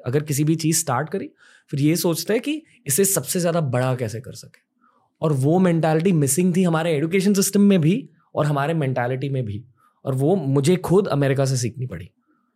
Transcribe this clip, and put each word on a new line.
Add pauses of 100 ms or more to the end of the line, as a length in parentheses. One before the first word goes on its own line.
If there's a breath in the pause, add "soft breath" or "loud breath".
अगर
किसी
भी
चीज़
स्टार्ट
करी, (400 soft breath)
फिर
ये
सोचते
हैं
कि (240 soft breath)
इसे
सबसे
ज़्यादा
बड़ा
कैसे
कर
सके। (640)
और
वो
मेंटालिटी
मिसिंग
थी
हमारे
एजुकेशन
सिस्टम
में
भी (240 soft breath)
और
हमारे
मेंटालिटी
में
भी। (400)
और
वो
मुझे
खुद
अमेरिका
से
सीखनी
पड़ी। (460)